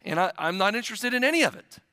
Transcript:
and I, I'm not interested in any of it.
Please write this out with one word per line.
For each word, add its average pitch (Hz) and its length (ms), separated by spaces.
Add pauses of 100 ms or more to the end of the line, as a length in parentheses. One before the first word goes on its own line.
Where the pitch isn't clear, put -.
and 160 180
I, 185 180
I'm 170 180
not 202 200
interested 240 380
in 254 100
any 311 180
of 151 140
it. - 220 (140)